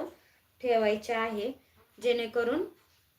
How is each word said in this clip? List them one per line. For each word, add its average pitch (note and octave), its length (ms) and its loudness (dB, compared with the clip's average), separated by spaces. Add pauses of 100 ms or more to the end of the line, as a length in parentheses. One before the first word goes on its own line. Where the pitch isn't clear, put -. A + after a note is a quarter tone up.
(600)
ठेवायचे A3 540 2
आहे, A3+ 380 -2 (460)
जेणेकरून, A#3+ 680 0 (540)